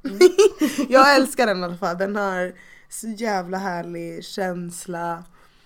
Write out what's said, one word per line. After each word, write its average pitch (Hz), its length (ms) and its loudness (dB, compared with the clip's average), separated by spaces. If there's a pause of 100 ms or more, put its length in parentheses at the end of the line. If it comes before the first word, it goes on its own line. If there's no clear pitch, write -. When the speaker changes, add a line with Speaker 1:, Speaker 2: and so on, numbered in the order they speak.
Speaker 1:
Mm. 214 140 -8 (360)
Speaker 2:
<laughs> 285 360 -2
Jag 269 260 8
älskar 262 320 2
den 190 120 0
i 180 40 -6
alla 175 140 -8
fall. 175 200 -4
Den 196 180 -4
har 185 380 -4 (360)
så - 180 -12
jävla 202 500 -4
härlig 170 680 -8
känsla. 175 1000 -8 (420)